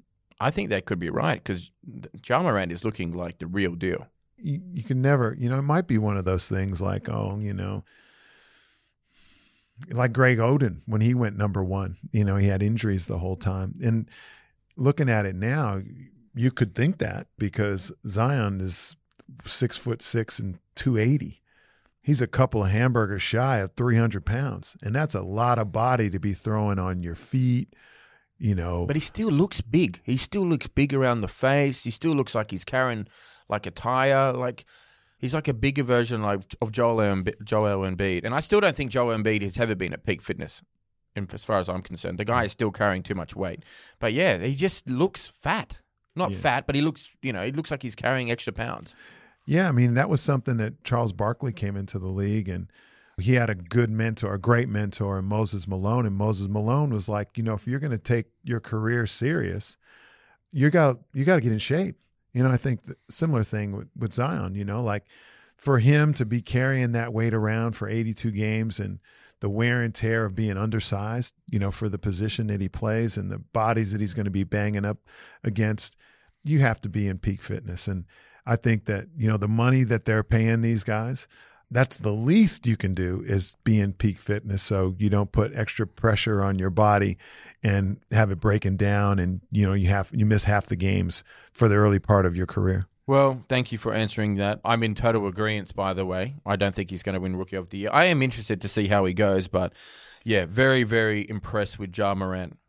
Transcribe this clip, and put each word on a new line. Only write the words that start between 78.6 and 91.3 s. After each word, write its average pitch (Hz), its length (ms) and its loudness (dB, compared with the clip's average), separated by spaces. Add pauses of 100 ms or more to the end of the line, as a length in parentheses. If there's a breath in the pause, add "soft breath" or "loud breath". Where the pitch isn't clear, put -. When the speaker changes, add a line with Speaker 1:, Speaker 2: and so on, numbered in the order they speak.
Speaker 2:
that, 101 220 -4 (100)
you 110 120 2
know, 110 80 2
the 104 100 -2
money 120 360 4
that 113 200 0
they're 107 200 2
paying 113 380 2
these 113 220 0
guys, 113 460 -4 (420 loud breath)
that's 123 260 2
the 107 140 0
least 147 560 4
you 110 80 4
can 95 180 0
do 90 320 -2
is 95 380 -2
be 110 160 4
in 98 140 0
peak 101 260 0
fitness 104 420 -2
so 95 380 0
you 101 100 4
don't 101 220 2
put - 240 2
extra 110 320 -4
pressure 104 560 2
on 98 160 0
your 95 100 0
body 101 480 4 (460 loud breath)
and 98 380 2 (100)
have 110 200 4
it 87 100 -4
breaking 101 340 2
down 101 420 2
and, 92 220 0 (100)
you 104 160 4
know, 95 80 4
you 98 140 2
have, 98 260 2
you 107 120 2
miss 107 180 4
half 104 220 2
the - 100 -4
games 92 480 0 (300 loud breath)